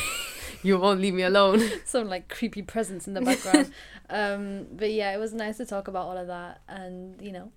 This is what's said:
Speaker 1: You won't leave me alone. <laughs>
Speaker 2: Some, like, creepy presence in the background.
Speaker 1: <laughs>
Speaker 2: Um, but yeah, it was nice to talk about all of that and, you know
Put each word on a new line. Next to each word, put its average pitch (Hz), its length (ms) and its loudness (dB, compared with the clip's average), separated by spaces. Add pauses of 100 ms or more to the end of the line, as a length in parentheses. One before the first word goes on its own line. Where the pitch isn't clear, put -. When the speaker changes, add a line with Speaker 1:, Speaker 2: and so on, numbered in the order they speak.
(640)
Speaker 1:
You 190 160 4
won't 190 240 4
leave 196 100 2
me 185 120 0
alone. 196 360 8 (160)
<laughs> - 80 -14
Speaker 2:
Some, 233 240 -2
like, 180 220 -6
creepy 208 320 -6
presence 190 440 -6
in 196 80 -8
the 190 60 -2
background. 262 560 4
Speaker 1:
<laughs> - 60 -18 (280)
Speaker 2:
Um, 202 600 -4
but 214 200 -2
yeah, 202 220 0
it 202 40 -4
was 220 140 -4
nice 220 240 -6
to 247 100 -8
talk 196 220 -6
about 185 180 -4
all 185 120 -6
of 180 80 -8
that 175 420 -12
and, 185 520 -14
you 202 120 -12
know 185 240 -14